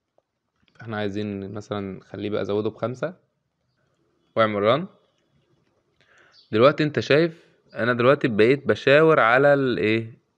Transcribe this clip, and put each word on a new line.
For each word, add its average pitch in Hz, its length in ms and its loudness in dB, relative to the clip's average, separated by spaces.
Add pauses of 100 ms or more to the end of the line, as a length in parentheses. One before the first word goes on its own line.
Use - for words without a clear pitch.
(840)
احنا 113 140 -10
عايزين 101 560 -8
مثلًا 104 280 -10 (180)
نخليه 101 320 -12
بقى، 104 140 -4
زوده 104 260 -4
بخمسة، 131 460 -8 (1200)
واعمل 107 260 0
ران. 135 240 0 (1700)
دلوقتي 143 320 4
انت 143 160 -4
شايف 160 520 -2 (220)
انا 120 180 -2
دلوقتي 131 360 2
بقيت 117 400 2
بشاور 147 520 4
على 131 340 4
الايه، 113 640 -2 (200)